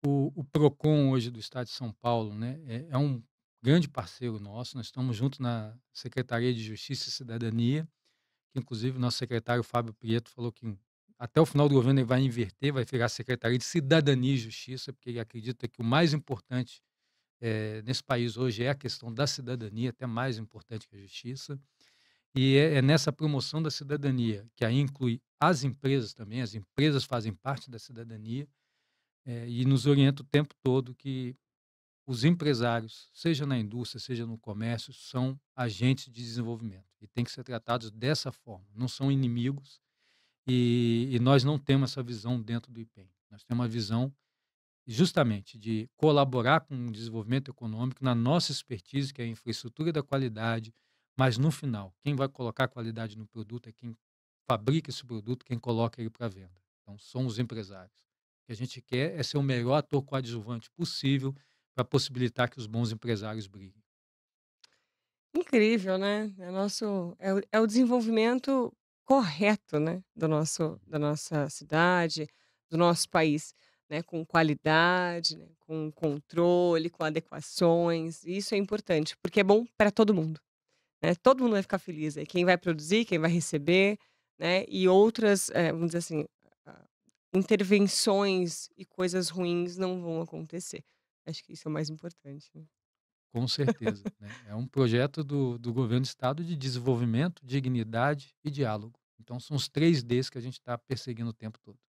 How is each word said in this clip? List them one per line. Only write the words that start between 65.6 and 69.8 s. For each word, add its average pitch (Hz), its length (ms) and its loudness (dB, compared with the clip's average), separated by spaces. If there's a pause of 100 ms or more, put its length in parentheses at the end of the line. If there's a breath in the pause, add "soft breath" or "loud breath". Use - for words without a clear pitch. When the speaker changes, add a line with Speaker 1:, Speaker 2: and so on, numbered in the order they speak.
Speaker 2:
né? 208 400 -2
É 180 120 -14
nosso, 190 680 -4
é 190 140 -2
o, 196 180 0
é 214 80 2
o 226 80 4
desenvolvimento 240 1040 2 (340)
correto, 202 760 2
né, 165 240 -2 (140)